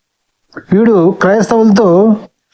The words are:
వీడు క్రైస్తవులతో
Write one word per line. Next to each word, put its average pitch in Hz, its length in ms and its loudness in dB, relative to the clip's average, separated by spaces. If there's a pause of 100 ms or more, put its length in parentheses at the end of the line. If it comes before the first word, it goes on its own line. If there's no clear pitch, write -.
(760)
వీడు 220 240 2 (240)
క్రైస్తవులతో 214 680 0 (640)